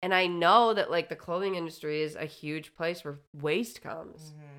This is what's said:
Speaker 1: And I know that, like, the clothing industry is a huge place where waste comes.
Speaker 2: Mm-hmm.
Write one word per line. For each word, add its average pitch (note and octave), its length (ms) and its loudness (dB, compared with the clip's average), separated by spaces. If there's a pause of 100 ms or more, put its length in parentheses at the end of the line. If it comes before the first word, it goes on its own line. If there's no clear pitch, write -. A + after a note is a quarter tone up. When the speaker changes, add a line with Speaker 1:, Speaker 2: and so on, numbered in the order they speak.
Speaker 1:
And F#3 120 0
I F#3 140 6
know F#3 460 6
that, G3+ 160 0
like, E3 200 0
the E3 80 -8
clothing F#3+ 380 -4
industry D#3 460 -6
is D3+ 140 -4
a - 100 -8
huge D3+ 500 -10
place E3+ 280 -4
where C#3+ 160 -12 (140)
waste D#3 480 -2
comes. D#3 500 -14
Speaker 2:
Mm-hmm. D3+ 120 -20 (160)